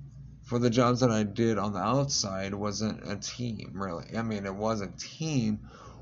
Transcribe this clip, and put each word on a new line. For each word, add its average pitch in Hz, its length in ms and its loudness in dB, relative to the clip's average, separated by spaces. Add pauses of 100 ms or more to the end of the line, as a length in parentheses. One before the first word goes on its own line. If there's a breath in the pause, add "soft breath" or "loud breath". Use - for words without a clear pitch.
(440)
for 120 160 0
the 120 100 6
jobs 120 300 6
that 123 100 6
I 110 140 4
did 107 340 2
on 101 160 0
the 95 60 -4
outside 101 760 0
wasn't 101 560 -2
a 101 60 -4
team, 117 580 -6
really. 90 420 -6
I 113 60 0
mean, 107 240 -2
it 98 80 -4
was 107 280 0
a 95 60 -2
team, 110 760 0 (400 loud breath)